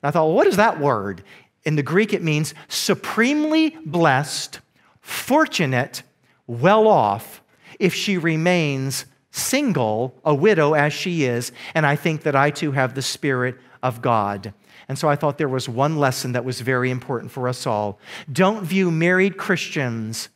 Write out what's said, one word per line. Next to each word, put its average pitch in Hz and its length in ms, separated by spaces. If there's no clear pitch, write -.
And 143 60
I - 40
thought, 160 140
"Well, 165 100
what 302 100
is 302 100
that 208 220
word?" 104 460
In 156 100
the 151 80
Greek, 180 300
it 196 100
means 156 320
supremely 302 1160
blessed, 147 760
fortunate, 160 1000
well 185 420
off, 110 540
if 180 140
she - 240
remains 156 880
single, 131 840
a 156 80
widow 156 420
as 147 180
she 170 320
is, 120 260
and 156 100
I 143 120
think 156 260
that 143 140
I 143 140
too 147 200
have 131 240
the 131 80
Spirit 127 540
of 120 180
God. 104 540
And 135 80
so 160 120
I 143 80
thought 143 220
there 151 100
was 131 200
one 143 300
lesson 131 340
that 120 120
was 127 160
very 127 280
important 127 440
for 127 160
us 127 180
all. 104 320
Don't 190 340
view 180 280
married 185 440
Christians 117 1000